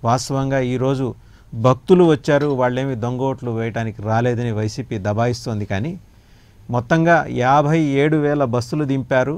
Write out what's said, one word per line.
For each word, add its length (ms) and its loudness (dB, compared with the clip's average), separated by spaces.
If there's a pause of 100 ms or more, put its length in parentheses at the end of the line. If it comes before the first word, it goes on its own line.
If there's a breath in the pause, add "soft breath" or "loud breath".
వాస్తవంగా 560 0
ఈరోజు 560 -2 (380 soft breath)
భక్తులు 500 4
వచ్చారు, 440 2
వాళ్ళేమి 480 0
దొంగ 260 -4
ఓట్లు 300 -4
వేయటానికి 500 -6
రాలేదని 500 -2
వైసీపీ 460 -6 (100)
దబాయిస్తోంది. 580 -2
కానీ 340 -6 (680 soft breath)
మొత్తంగా 600 2
యాభై 500 2
ఏడు 380 2
వేల 260 0
బస్సులు 400 -2
దింపారు. 540 0